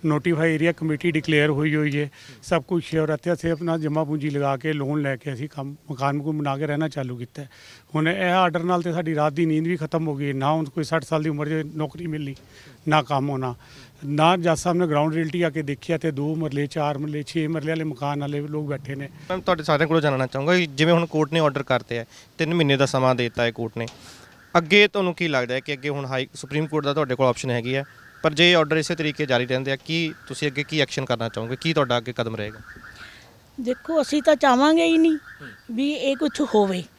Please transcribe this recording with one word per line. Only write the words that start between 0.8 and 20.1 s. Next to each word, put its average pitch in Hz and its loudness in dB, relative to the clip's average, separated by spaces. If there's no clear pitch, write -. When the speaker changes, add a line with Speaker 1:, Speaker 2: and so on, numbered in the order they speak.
Speaker 1:
ਡਿਕਲੇਅਰ 151 2
ਹੋਈ 151 0
ਹੋਈ 147 0
ਹੈ, 147 -4
ਸਭ 165 0
ਕੁਛ - -2
ਹੈ, 160 2
ਔਰ 156 0
ਇੱਥੇ 165 -2
ਅਸੀਂ 165 -2
ਆਪਣਾ 165 -2
ਜਮ੍ਹਾਂ 156 -2
ਪੂੰਜੀ 151 -4
ਲਗਾ 139 0
ਕੇ, 156 -4
ਲੋਨ 147 -2
ਲੈ 139 -2
ਕੇ 135 -8
ਅਸੀਂ 131 -8
ਕੰਮ, 139 -10
ਮਕਾਨ 139 -2
ਮਕੂਨ 151 -4
ਬਣਾ 143 -2
ਕੇ 151 -4
ਰਹਿਣਾ 147 -2
ਚਾਲੂ 127 -6
ਕੀਤਾ 123 -12
ਹੈ। 135 -16
ਹੁਣ 156 2
ਇਹ 180 0
ਆਰਡਰ 175 2
ਨਾਲ 180 2
ਤੇ 170 -4
ਸਾਡੀ 160 -2
ਰਾਤ 151 2
ਦੀ 165 2
ਨੀਂਦ 160 2
ਵੀ 180 0
ਖਤਮ 156 -2
ਹੋ 147 -2
ਗਈ। 143 -4
ਨਾ 135 0
ਹੁਣ 156 0
ਕੋਈ 160 -4
ਸੱਠ 160 0
ਸਾਲ 156 0
ਦੀ 160 -2
ਉਮਰ 147 -2
'ਚ 156 -4
ਨੌਕਰੀ 156 -6
ਮਿਲਣੀ, 151 -6
ਨਾ 151 6
ਕੰਮ 139 0
ਹੋਣਾ, 131 -4
ਨਾ 156 4
ਜੱਜ 165 0
ਸਾਹਿਬ 175 0
ਨੇ 180 2
ਗਰਾਊਂਡ 151 2
ਰਿਐਲਿਟੀ 165 -2
ਆ 165 2
ਕੇ 151 -4
ਦੇਖਿਆ 143 -4
ਤੇ 160 -2
ਦੋ 143 -4
ਮਰਲੇ, 147 -2
ਚਾਰ 147 -2
ਮਰਲੇ, 147 -6
ਛੇ 156 -4
ਮਰਲੇ 156 -4
ਵਾਲੇ 160 -2
ਮਕਾਨ 143 -4
ਵਾਲੇ 143 -4
ਲੋਕ 151 -6
ਬੈਠੇ 139 -6
ਨੇ। 139 -10
Speaker 2:
ਮੈਮ, 185 -4
ਤੁਹਾਡੇ 170 0
ਸਾਰਿਆਂ 151 2
ਕੋਲੋਂ 160 2
ਜਾਣਨਾ 135 2